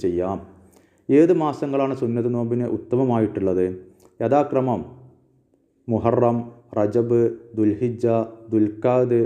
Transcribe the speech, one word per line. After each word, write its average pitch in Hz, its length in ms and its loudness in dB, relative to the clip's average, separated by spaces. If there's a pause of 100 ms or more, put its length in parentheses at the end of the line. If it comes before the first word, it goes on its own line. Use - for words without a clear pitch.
ചെയ്യാം. 90 340 -2 (680)
ഏത് 156 220 6 (100)
മാസങ്ങളാണ് 139 600 -2
സുന്നത്ത് 120 320 -2
നോമ്പിന് 120 320 -2 (120)
ഉത്തമമായിട്ടുള്ളത്? 110 840 0 (600)
യഥാക്രമം 131 580 0 (1040)
മുഹറം, 117 500 2 (420)
റജബ്, 117 420 2 (380)
ദുൽഹിജ്ജ, 110 480 0 (440)
ദുൽഖാദ്, 120 760 2